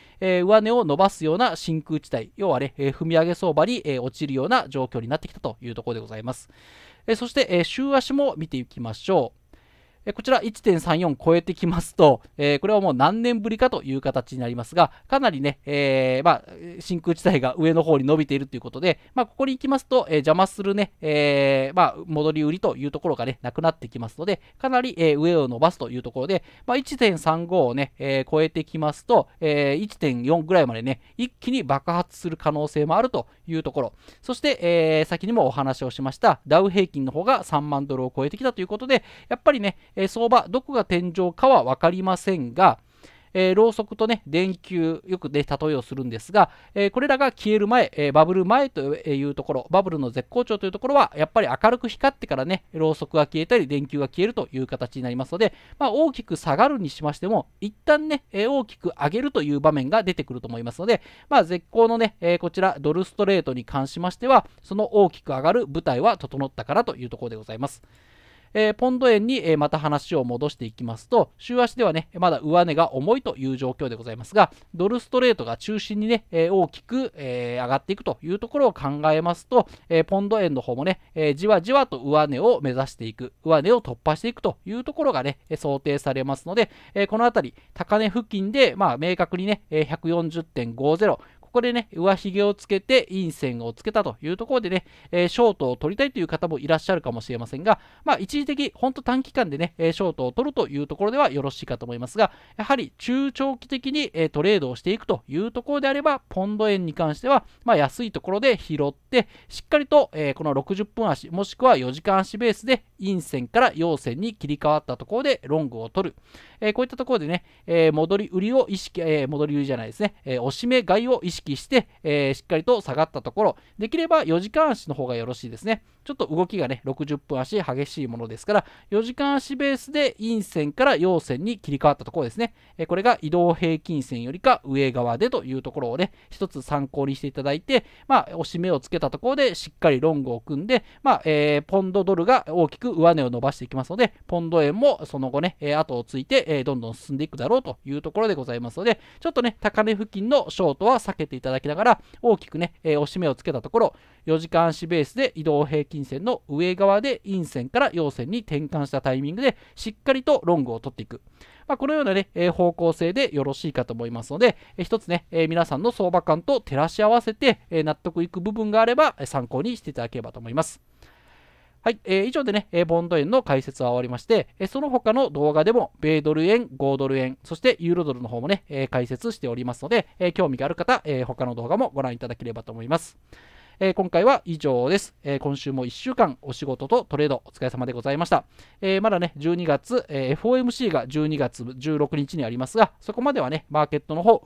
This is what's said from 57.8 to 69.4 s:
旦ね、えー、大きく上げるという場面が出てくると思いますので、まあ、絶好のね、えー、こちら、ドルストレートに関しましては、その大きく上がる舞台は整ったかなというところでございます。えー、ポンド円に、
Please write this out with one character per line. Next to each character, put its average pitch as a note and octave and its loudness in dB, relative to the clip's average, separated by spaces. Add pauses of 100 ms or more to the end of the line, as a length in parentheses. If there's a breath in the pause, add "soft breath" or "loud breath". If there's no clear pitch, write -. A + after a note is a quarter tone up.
旦 D4+ 2
ね、 D4+ -4
え G#3 -2
ー、 C4+ 0
大 C4+ 0
き - -20
く F3 -6
上 D3 0
げ A3+ -2
る C#4+ -2
と D#3 0
い D3 0
う C#3+ 0
場 D#3 4
面 C#3 -2
が A3 2
出 F3+ -2
て D3 -6
く C3 -10
る B2 -10
と A#2+ -14
思 A#2 -8
い A#2 -8
ま A#2+ -8
す - -16
の F#3+ -4
で、 A3+ 2 (260 loud breath)
ま C#4+ 6
あ、 G3 8
絶 F3 -4
好 A3+ 4
の A#3 0
ね、 G#3+ 0
え F3 2
ー、 - -4
こ F3 -4
ち F#3+ -4
ら、 F#3+ 0
ド C#3+ 0
ル F3+ 0
ス - -10
ト G3+ 0
レ G3 4
ー E3 0
ト C3 -4
に B2 -6
関 C3+ -4
し - -10
ま F3+ -2
し - -8
て A#3 -10
は、 B3+ 6 (160)
そ - -12
の G#3+ -4
大 G3+ 6
き - -20
く - -14
上 C3 -4
が E3+ 4
る A#3 0
舞 D3+ -6
台 D3 0
は G3+ 2
整 C3+ -8
っ C3+ -8
た A2+ -12
か - -6
な A#3 2
と - -6
い B2 -12
う A2+ -10
と A2+ -12
こ A#2+ -10
ろ - -10
で A2+ -12
ご G#2+ -16
ざ A2+ -14
い A2 -12
ま C#3+ -4
す。 - -14 (720 soft breath)
え G#3+ 4
ー、 G#3 0
ポ B3+ 0
ン B3+ -2
ド B3+ 6
円 G#3+ 6
に、 B3+ 0